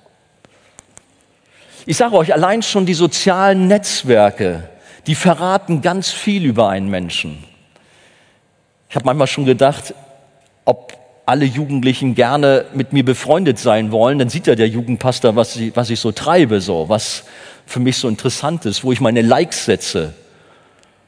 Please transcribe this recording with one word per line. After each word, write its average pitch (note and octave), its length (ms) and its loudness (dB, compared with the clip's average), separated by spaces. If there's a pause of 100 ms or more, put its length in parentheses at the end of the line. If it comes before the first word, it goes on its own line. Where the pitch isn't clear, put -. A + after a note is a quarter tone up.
(1900)
Ich E3 120 -2
sage A#3 180 2
euch, E3 160 2
allein F#3 300 2
schon F#3+ 240 0
die F3+ 80 2
sozialen F#3 720 2
Netzwerke, G#2 1000 2 (360)
die D#3 80 0
verraten E3+ 680 0
ganz F3+ 280 -2
viel G3+ 360 -2
über G#2+ 240 2
einen G2 180 -4
Menschen. E2+ 560 -6 (1400)
Ich - 80 -4
habe B2 80 -4
manchmal C3 220 2
schon C#3+ 180 -4
gedacht, C3 480 2 (720)
ob - 320 -2 (300)
alle C#3 180 0
Jugendlichen C3 680 -2
gerne C3+ 580 2
mit C3+ 220 -4
mir C#3 100 2
befreundet C3 540 0
sein A2 340 0
wollen, A#2+ 260 2
dann A#2+ 120 0
sieht - 160 -6
ja C3+ 80 4
der A2+ 140 2
Jugendpastor, A#2 680 -2
was A#2 200 0
ich, A2 200 -6
was A#2+ 140 -2
ich A2+ 100 -4
so A2+ 100 -2
treibe, B2+ 520 2
so, E2+ 260 -4
was - 360 -4 (420)
für - 140 -6
mich B2+ 180 0
so C3 100 -2
interessant C#3 560 -4
ist, G#2 180 -4
wo C3 80 -2
ich B2+ 120 -2
meine A#2 180 2
Likes B2 460 0
setze. E2+ 480 -2 (920)